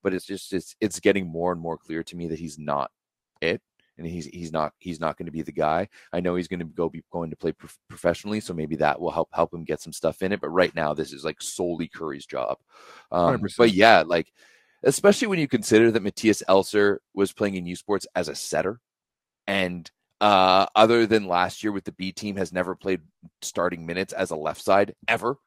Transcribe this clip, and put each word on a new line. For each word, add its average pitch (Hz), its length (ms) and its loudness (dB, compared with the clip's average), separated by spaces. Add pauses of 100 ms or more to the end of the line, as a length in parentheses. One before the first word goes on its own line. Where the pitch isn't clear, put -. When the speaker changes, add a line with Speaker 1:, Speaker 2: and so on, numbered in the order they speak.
Speaker 1:
but 98 100 0
it's 90 120 -6
just, 98 280 -10
it's, - 260 -6
it's 107 200 -2
getting 98 260 2
more 85 260 -2
and 85 80 -4
more 82 200 -8
clear 82 240 -8
to - 120 -16
me 85 120 -8
that 78 100 -6
he's 78 220 -12
not 71 320 -4 (500)
it. 85 220 -2 (320)
And 82 120 -14
he's, 82 180 -10
he's 82 260 -12
not, 78 280 -2
he's 85 200 -10
not 78 180 -4
gonna 85 120 -10
be 78 140 -8
the 71 80 -10
guy. 78 360 -2 (240)
I 87 80 -4
know 87 140 -2
he's 90 140 -4
gonna 87 160 -8
go 80 260 -4
be 82 220 -12
going 85 180 -6
to 78 60 -10
play 80 160 -4
prof-, - 260 -20 (100)
professionally, 104 520 -4
so 92 120 -10
maybe 78 260 -6
that 73 220 0
will 85 120 -4
help, 78 200 -4
help 82 220 -2
him 82 100 -12
get 78 180 -6
some 80 120 -16
stuff - 300 -4
in 95 80 -2
it. 98 100 -4
But 73 80 -6
right 90 240 2
now, 76 220 -2
this 71 180 -6
is, 69 100 -16
like, 78 200 -6
solely 85 440 -6
Curry's 71 380 -10
job. 64 320 -6 (540)
Um, 87 140 2
Speaker 2:
Hundred 113 160 0
percent. 98 160 -6
Speaker 1:
but 117 180 6
yeah, 101 280 8
like, 85 300 -2 (480)
especially 202 460 4
when 190 100 0
you 151 100 0
consider 113 440 6
that 107 100 0
Matthias 101 480 0
Elser 101 480 4 (160)
was 98 200 0
playing 101 200 -2
in 87 140 -8
U 87 80 -8
Sports - 400 -6
as 87 140 -2
a - 60 -10
setter, 87 440 -4 (680)
and, 90 460 -4 (280)
uh, 95 460 6 (100)
other 113 300 6
than 104 220 2
last 87 360 -2
year 107 80 -2
with 98 120 -6
the - 80 -10
B 95 200 -8
team, 104 260 -10
has 92 140 -4
never 90 220 -4
played 92 280 -4 (420)
starting 87 420 -4
minutes 90 260 -6
as 92 200 -4
a 80 40 -6
left 76 280 -8
side 101 320 2 (120)
ever. 113 400 -2